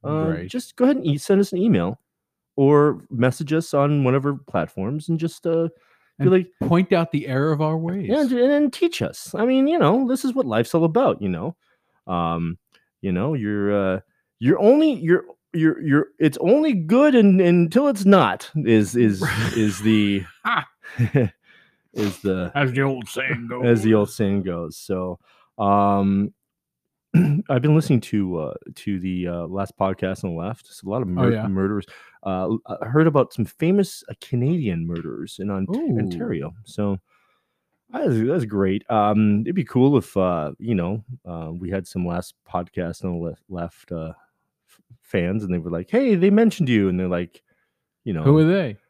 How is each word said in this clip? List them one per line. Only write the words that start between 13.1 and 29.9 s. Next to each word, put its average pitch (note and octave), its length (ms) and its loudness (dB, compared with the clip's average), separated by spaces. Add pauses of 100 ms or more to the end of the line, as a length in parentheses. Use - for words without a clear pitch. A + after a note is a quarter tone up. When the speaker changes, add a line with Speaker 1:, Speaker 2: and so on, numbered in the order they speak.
Speaker 1:
know, A2+ 200 -2
you're, G2+ 640 -2
uh, F#2+ 40 -6 (400)
you're B2+ 200 2
only, C#4+ 360 4
you're, E3+ 280 0 (300)
you're, D#3+ 280 0
you're, D3 260 2 (120)
it's D3+ 220 2
only C#4 320 4
good A#3+ 420 4
un-, G3+ 240 6
until F3 480 4
it's G#3 160 -2
not, E3+ 480 4 (140)
is, A2 320 4
is, G#2+ 260 2 (160)
Speaker 2:
<laughs> A2+ 160 -2
Speaker 1:
is G#2 240 0
the, G#2 460 2 (180)
Speaker 2:
Ha! A3+ 240 -4 (300)
Speaker 1:
<laughs> A#2+ 340 2 (640)
is G2+ 280 -4
the F#2 340 -4
Speaker 2:
As C#3 180 0
the C3+ 80 -2
old C3+ 260 -4
saying B2 420 -8
goes. B2 160 -6
Speaker 1:
as A#2 180 4
the A2 100 4
old G#2 160 4
saying G2 340 -2
goes. E2+ 320 -8
So, F#2 440 -8 (380)
um, G2+ 760 2 (800)
<clears throat> E3 360 2
I've B2+ 120 2
been D3+ 140 4
listening D3+ 260 2
to, F#2+ 360 -4
uh, D2+ 160 -6 (220)
to G2 240 -6
the, F2+ 300 -4
uh, E2+ 180 -6
last F#2+ 300 -8
podcast F#2+ 460 -4